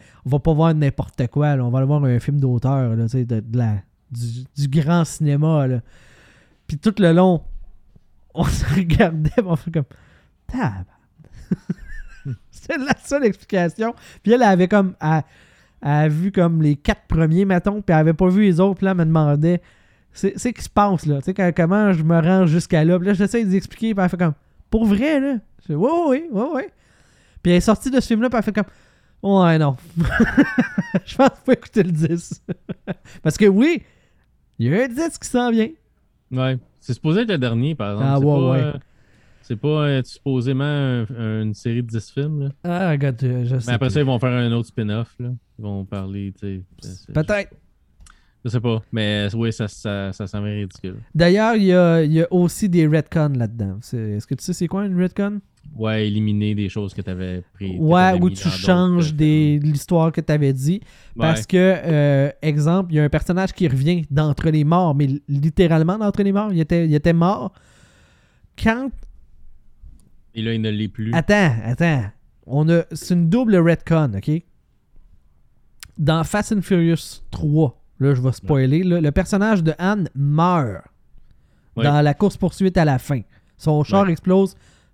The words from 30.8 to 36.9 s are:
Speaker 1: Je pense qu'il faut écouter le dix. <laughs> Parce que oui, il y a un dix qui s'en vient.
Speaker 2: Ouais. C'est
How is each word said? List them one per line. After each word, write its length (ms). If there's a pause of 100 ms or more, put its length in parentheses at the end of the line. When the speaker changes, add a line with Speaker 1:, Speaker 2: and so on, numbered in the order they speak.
Speaker 1:
Je 100
pense 140
qu'il 160
faut 60
écouter 320
le 80
dix. 520 (400)
<laughs> 400
Parce 140
que 80
oui, 380 (760)
il 80
y 80
a 80
un 40
dix 300
qui 100
s'en 240
vient. 180 (640)
Speaker 2:
Ouais. 260 (220)
C'est 140